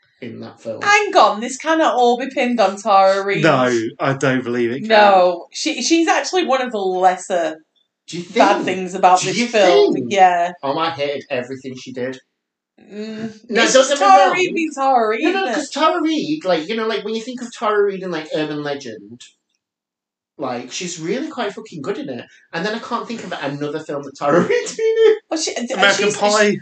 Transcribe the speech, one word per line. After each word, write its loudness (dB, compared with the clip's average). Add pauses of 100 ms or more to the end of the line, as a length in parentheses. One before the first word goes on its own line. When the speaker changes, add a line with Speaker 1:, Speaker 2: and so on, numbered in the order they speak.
(200)
Speaker 1:
in -14
that -18
film? -10
Speaker 2:
Hang 0
on, 4
this -8
cannot 0
all 2
be -6
pinned -2
on 2
Tara 4
Reid. -2
Speaker 3:
No, 4 (300)
I 0
don't 0
believe -2
it. -6
Speaker 2:
No, 4
she, -6
she's 2
actually 0
one 0
of -6
the -4
lesser 0 (500)
Speaker 1:
Do -12
you -8
think? -8
Speaker 2:
bad 4
things -4
about 4
Speaker 1:
Do -4
Speaker 2:
this -2
Speaker 1:
you 0
Speaker 2:
film. 4
Speaker 1:
think? -4
Speaker 2:
Yeah. 4 (100)
Speaker 1:
Oh, -2
I -2
hated -6
everything -8
she -16
did. -8 (640)
Speaker 2:
Mm. -12 (120)
Speaker 1:
No, 4
Speaker 2:
It's 0
Speaker 1:
don't 8
Speaker 2:
just -2
Speaker 1:
get 0
me 4
Speaker 2:
Tara 8
Speaker 1:
wrong. 0
Speaker 2:
Reid 0
being -2
Tara 2
Reid, -2
Speaker 1:
No, 2
no, -2
Speaker 2:
isn't -4
it? -2
Speaker 1:
'cause -6
Tara 0
Reid, -4
like, 0
you -4
know, -4
like, -4
when -6
you -6
think -10
of -14
Tara 0
Reid -4
in, -8
like, -6
Urban -4
Legend, -10 (1160)
like, -8
she's -10
really -6
quite -8
fucking -14
good -6
in -10
it. -10 (280)
And -6
then -4
I -8
can't -8
think -10
of -10
another -6
film -8
that -16
Tara 0
<laughs> -2
Reid's -2
been -2 (200)
in. 4 (120)
Speaker 2:
Well, -6
she, -6
and -6
Speaker 3:
American 2
Speaker 2:
she's, -2
Speaker 3:
Pie. 2